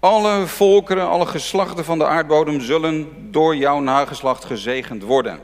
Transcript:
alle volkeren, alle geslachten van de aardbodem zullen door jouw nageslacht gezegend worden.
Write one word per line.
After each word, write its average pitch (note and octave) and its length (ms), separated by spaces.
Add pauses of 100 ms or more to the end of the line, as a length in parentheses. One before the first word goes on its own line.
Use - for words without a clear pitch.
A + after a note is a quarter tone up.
alle G3+ 460
volkeren, F#3+ 640
alle F3 180
geslachten E3+ 580
van E3 140
de D3+ 80
aardbodem D3+ 540
zullen D#3 480 (220)
door D#3 260
jouw C#3+ 240
nageslacht C3+ 640
gezegend A#2+ 580
worden. A2+ 420